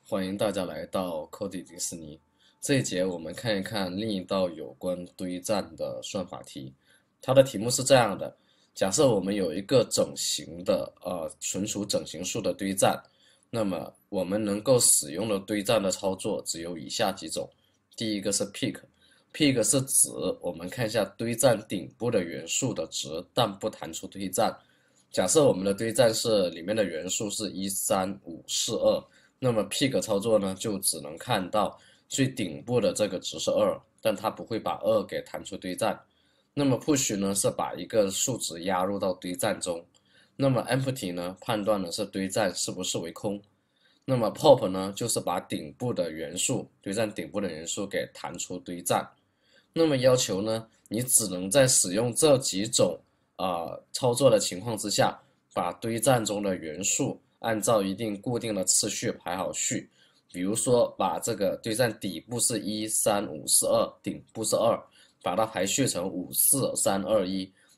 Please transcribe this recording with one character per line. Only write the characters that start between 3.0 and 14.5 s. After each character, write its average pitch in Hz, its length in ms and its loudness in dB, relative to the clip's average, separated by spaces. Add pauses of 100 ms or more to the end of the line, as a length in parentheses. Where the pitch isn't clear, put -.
我 92 140 0
们 82 160 -10
看 107 240 -2
一 95 60 0
看 98 340 -2
另 110 140 -2
一 95 100 -2
道 92 300 0
有 78 240 -10
关 90 280 -6 (140)
堆 90 240 -6
栈 90 360 -2
的 69 260 -6
算 95 240 -6
法 60 160 -12
题。 67 280 -14 (520)
它 131 100 0
的 135 100 12
题 135 140 2
目 110 140 -2
是 127 120 0
这 139 120 6
样 107 240 6
的： 76 180 -8 (380)
假 95 160 0
设 143 180 4
我 110 100 4
们 95 160 0
有 92 160 0
一 90 120 -4
个 117 280 4
整 - 240 0
形 80 480 -6
的， - 380 0
呃， 87 260 -6 (140)
纯 98 260 -4
属 104 200 -4
整 85 200 -2
形 80 160 -10
数 92 160 -4
的 98 140 0
堆 98 220 -4
栈， 98 280 2 (460)
那 113 160 -2
么 87 260 -4 (200)
我 95 120 -2
们 98 220 0
能 104 160 0